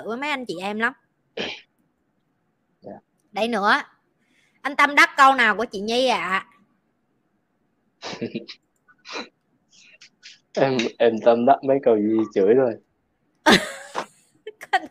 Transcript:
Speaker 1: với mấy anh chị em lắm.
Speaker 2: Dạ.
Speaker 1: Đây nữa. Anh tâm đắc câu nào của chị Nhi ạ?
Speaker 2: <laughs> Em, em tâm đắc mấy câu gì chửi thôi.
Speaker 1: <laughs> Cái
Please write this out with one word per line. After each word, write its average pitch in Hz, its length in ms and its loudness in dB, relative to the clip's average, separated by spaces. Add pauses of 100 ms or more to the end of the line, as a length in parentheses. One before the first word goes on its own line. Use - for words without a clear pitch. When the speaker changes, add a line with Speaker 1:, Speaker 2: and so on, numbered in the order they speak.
Speaker 1:
với 220 100 -8
mấy 285 140 -8
anh 269 160 -6
chị 185 160 -10
em 208 160 -8
lắm. 233 140 -2 (1900)
Speaker 2:
Dạ. 101 120 -20 (400)
Speaker 1:
Đây 208 160 -4
nữa. 226 320 0 (800)
Anh 269 160 -8
tâm 285 180 4
đắc 320 220 4
câu 269 180 6
nào 226 220 2
của 214 80 -6
chị 196 160 -10
Nhi 233 280 -2
ạ? 190 380 -4 (1500)
Speaker 2:
<laughs> - 460 -12 (2000)
Em, 135 220 0 (220)
em 117 140 4 (120)
tâm 117 220 4
đắc 131 180 4
mấy 135 180 0
câu 120 140 4
gì 107 200 0 (180)
chửi 101 220 4
thôi. 127 180 0 (720)
Speaker 1:
<laughs> - 140 6 (1120)
Cái 370 100 0 (100)